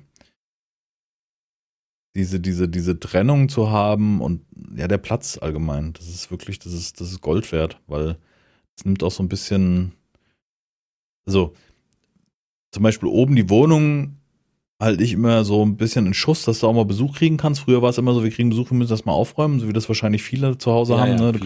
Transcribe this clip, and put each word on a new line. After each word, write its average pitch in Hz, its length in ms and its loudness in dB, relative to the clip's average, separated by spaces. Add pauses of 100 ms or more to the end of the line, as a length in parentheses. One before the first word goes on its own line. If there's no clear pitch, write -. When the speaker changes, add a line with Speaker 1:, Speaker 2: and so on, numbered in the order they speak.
(2250)
Speaker 1:
diese, 95 240 -2
diese, 90 300 -2
diese 87 300 -2
Trennung 135 500 2
zu 110 200 0
haben 104 520 2
und 82 200 -4 (340)
ja, 67 120 -4
der 101 100 2
Platz - 440 -6
allgemein, 78 520 -4
das 82 140 -18
ist 85 240 -14
wirklich, 90 280 -10
das 87 140 -14
ist, 85 280 -10
das 87 100 -10
ist 92 100 -12
Gold 82 300 -2
wert, 80 360 -2
weil 78 300 -4 (600)
es - 80 -12
nimmt 98 180 -2
auch 90 80 0
so - 100 -6
ein 92 80 -2
bisschen, 92 640 -2 (1300)
also 95 260 0 (1160)
zum 98 120 -2
Beispiel - 260 2
oben 135 260 4
die 104 140 4
Wohnung 147 680 4 (640)
halte 104 220 2
ich 120 80 0
immer 113 320 2
so 104 200 2
ein 104 120 2
bisschen 113 320 0
in 92 60 0
Schuss, - 320 -2
dass 113 160 0
du 113 60 2
auch 113 60 4
mal 113 120 2
Besuch 113 320 -2
kriegen 160 180 2
kannst. 151 260 0
Früher 123 200 4
war 123 80 4
es 123 80 -2
immer 123 160 2
so, 120 100 2
wir 113 80 0
kriegen 120 180 0
Besuch, 117 220 -2
wir 127 60 2
müssen 120 140 0
das 110 120 -2
mal - 80 -2
aufräumen, 139 480 0
so 113 80 -4
wie 107 60 -2
das 113 160 -2
wahrscheinlich 107 340 0
viele 131 340 -2
zu 123 140 0
Hause 120 220 2
Speaker 2:
Ja, 117 80 4
Speaker 1:
haben, 107 100 2
Speaker 2:
ja, 117 60 2
Speaker 1:
ne? 113 100 2
Du 117 60 2
Speaker 2:
viele, 101 120 -4